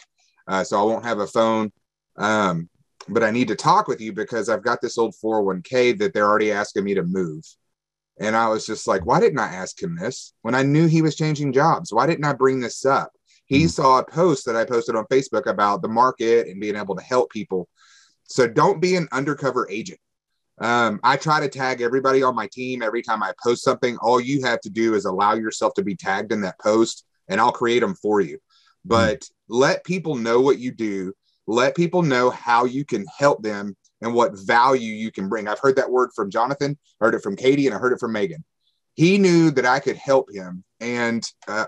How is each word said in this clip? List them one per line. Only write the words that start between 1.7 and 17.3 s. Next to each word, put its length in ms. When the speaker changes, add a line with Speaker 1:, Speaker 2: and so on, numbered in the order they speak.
Speaker 1:
Um, 520
but 140
I 80
need 180
to 60
talk 340
with 120
you 120
because 380
I've 140
got 180
this 160
old 160
four 240
oh 60
one 180
K 300
that 200
they're 160
already 240
asking 320
me 100
to 100
move." 400
And 180
I 120
was 180
just 200
like, 200
"Why 140
didn't 180
I 160
ask 260
him 160
this 460
when 140
I 80
knew 220
he 160
was 140
changing 360
jobs? 420
Why 120
didn't 200
I 80
bring 260
this 240
up?" 280
He 180
Speaker 2:
Mm. 60
Speaker 1:
saw 300
a 40
post 400
that 120
I 80
posted 320
on 100
Facebook 400
about 340
the 80
market 600
and 120
being 160
able 200
to 60
help 280